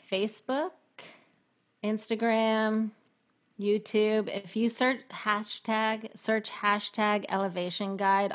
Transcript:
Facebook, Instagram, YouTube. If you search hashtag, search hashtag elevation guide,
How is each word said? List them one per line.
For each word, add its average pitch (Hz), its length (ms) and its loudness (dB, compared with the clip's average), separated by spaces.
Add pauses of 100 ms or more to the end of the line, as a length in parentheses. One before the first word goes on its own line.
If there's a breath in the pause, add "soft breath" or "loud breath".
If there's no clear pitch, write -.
Facebook, 254 640 -2 (1120 soft breath)
Instagram, 220 1080 2 (680)
YouTube. 214 680 2
If 196 280 -6
you 226 140 2
search 254 300 0 (100)
hashtag, 220 1040 -2
search 220 360 -2
hashtag 208 800 0
elevation 190 680 -2
guide, 196 380 4